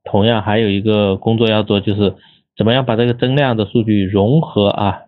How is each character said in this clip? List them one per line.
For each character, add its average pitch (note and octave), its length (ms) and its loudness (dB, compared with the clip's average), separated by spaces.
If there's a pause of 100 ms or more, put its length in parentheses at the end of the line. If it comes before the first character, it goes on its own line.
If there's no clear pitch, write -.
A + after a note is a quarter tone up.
同 G#2 220 0
样 A2+ 160 2
还 G#2 160 -2
有 A2 120 0
一 G2 120 -2
个 G#2 360 0
工 A2 200 -2
作 A2+ 100 2
要 G#2+ 140 2
做， G2+ 180 0
就 G2+ 140 -2
是 G2+ 220 0 (420)
怎 G2+ 80 0
么 A2+ 80 2
样 C3 100 0
把 B2 120 -2
这 A#2+ 100 0
个 A#2+ 80 0
增 B2+ 220 -2
量 C3+ 200 0
的 G#2+ 100 -2
数 A2+ 180 -2
据 G#2 200 0
融 G#2 380 2
合 G#2 280 0
啊， G2 380 -2